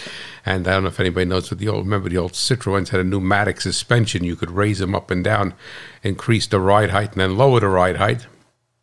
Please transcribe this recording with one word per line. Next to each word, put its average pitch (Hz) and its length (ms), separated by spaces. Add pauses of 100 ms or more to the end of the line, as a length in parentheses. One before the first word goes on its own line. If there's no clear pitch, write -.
(440)
And 92 240
I 92 40
don't 95 100
know 90 80
if - 100
anybody 92 240
knows, 92 240
but 98 80
the 104 120
old, 101 180
remember 98 240
the 90 80
old 90 140
Citroens 98 580
had 95 100
a 92 40
pneumatic 98 580
suspension. 107 640
You 85 120
could - 140
raise 101 300
them 95 140
up - 160
and 90 140
down, 101 300 (480)
increase 104 440
the 98 140
ride 98 300
height, 101 220
and 95 100
then 95 160
lower 127 220
the 101 80
ride 92 280
height. 117 300 (560)